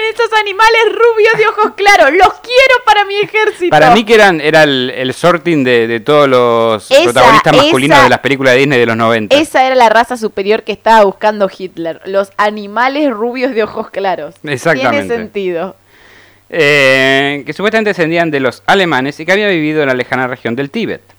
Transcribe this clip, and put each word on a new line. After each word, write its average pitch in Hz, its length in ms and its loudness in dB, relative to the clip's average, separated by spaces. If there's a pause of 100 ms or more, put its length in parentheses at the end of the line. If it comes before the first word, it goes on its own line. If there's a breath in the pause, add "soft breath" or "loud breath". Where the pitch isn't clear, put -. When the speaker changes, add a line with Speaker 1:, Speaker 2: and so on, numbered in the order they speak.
(120)
Speaker 1:
esos 440 280 -4
animales 440 460 0
rubios 440 500 2
de 427 100 0
ojos 440 300 -2
claros, 381 340 2
los 370 300 2
quiero 508 340 2 (120)
para 415 180 2
mi 392 140 -6
ejército". 415 520 -2
Speaker 2:
Para 151 200 4
mí 226 140 4
que 220 100 2
eran, 196 260 4
era 156 220 2
el, 131 340 0
el 127 160 -4
sorting 165 500 0
de, 120 240 2
de 117 140 -4
todos 143 280 2
los 117 600 0
Speaker 1:
Esa, 294 140 4
Speaker 2:
protagonistas 226 500 2
masculinos 285 440 2
Speaker 1:
esa, 269 60 4
Speaker 2:
de 247 60 2
las 120 100 2
películas 131 340 0
de 131 60 4
Disney 139 200 2
de 117 60 2
los 113 100 -2
noventa. 113 400 0
Speaker 1:
esa 294 300 0
era 262 80 -2
la 233 160 4
raza 247 260 0
superior 214 460 -4
que 220 100 -8
estaba 214 320 2
buscando 208 520 -2
Hitler, 165 500 -10
los 196 320 -4
animales 214 760 -2
rubios 240 420 -6
de 220 80 -2
ojos 214 280 -8
claros. 175 520 -6
Speaker 2:
Exactamente. 190 640 -2
Speaker 1:
Tiene 233 160 -6
sentido. 185 540 -8 (720 soft breath)
Speaker 2:
Eh, 139 960 2
que 147 80 -12
supuestamente 214 380 -2
descendían 170 400 -2
de 143 100 -2
los 127 260 -4
alemanes 156 540 0
y 160 60 -10
que 180 60 0
había 208 160 0
vivido 156 340 -2
en 139 60 0
la 131 60 -2
lejana 127 320 -4
región 123 300 -8
del 143 140 -6
Tíbet 156 320 -8 (160)